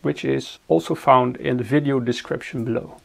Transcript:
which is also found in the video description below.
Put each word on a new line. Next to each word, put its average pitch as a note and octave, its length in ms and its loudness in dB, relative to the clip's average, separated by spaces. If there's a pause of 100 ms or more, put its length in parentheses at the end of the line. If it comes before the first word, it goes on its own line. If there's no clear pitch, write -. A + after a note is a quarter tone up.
which C#3+ 240 -4
is C3+ 420 -4
also D#3+ 280 0
found B2+ 420 4
in C3 180 -2
the B2 80 -4
video C#3 380 2
description A#2+ 640 -6
below. A#2 400 -4